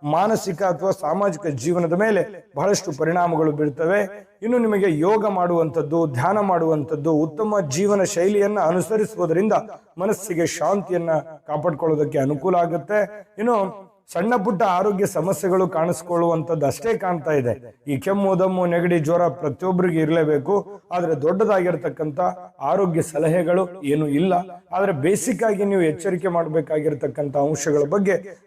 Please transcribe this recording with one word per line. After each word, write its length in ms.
ಮಾನಸಿಕ 600
ಅಥವಾ 280
ಸಾಮಾಜಿಕ 560
ಜೀವನದ 460
ಮೇಲೆ 640
ಬಹಳಷ್ಟು 420
ಪರಿಣಾಮಗಳು 540
ಬೀಳ್ತವೆ. 760
ಇನ್ನು 160
ನಿಮಗೆ 400
ಯೋಗ 280
ಮಾಡುವಂಥದ್ದು, 800
ಧ್ಯಾನ 320
ಮಾಡುವಂಥದ್ದು, 720
ಉತ್ತಮ 420
ಜೀವನ 340
ಶೈಲಿಯನ್ನ 580
ಅನುಸರಿಸುವುದರಿಂದ 920
ಮನಸ್ಸಿಗೆ 480
ಶಾಂತಿಯನ್ನ 640
ಕಾಪಾಡ್ಕೊಳ್ಳೋದಕ್ಕೆ 720
ಅನುಕೂಲ 380
ಆಗುತ್ತೆ. 680
ಇನ್ನು 500
ಸಣ್ಣ 240
ಪುಟ್ಟ 260
ಆರೋಗ್ಯ 440
ಸಮಸ್ಯೆಗಳು 600
ಕಾಣಿಸ್ಕೊಳ್ಳುವಂಥದ್ದು 1000
ಅಷ್ಟೇ 300
ಕಾಣ್ತಾ 360
ಇದೆ. 560
ಈ 80
ಕೆಮ್ಮು, 420
ದಮ್ಮು, 280
ನೆಗಡಿ, 320
ಜ್ವರ 300
ಪ್ರತಿಯೊಬ್ಬರಿಗೆ 720
ಇರಲೇಬೇಕು. 840
ಆದ್ರೆ 300
ದೊಡ್ಡದಾಗಿರ್ತಕ್ಕಂಥ 1000
ಆರೋಗ್ಯ 420
ಸಲಹೆಗಳು 840
ಏನು 240
ಇಲ್ಲ. 260
ಆದ್ರೆ 200
ಬೇಸಿಕ್ 500
ಆಗಿ 220
ನೀವು 180
ಎಚ್ಚರಿಕೆ 460
ಮಾಡ್ಬೇಕಾಗಿರ್ತಕ್ಕಂಥ 1080
ಅಂಶಗಳ 540
ಬಗ್ಗೆ 560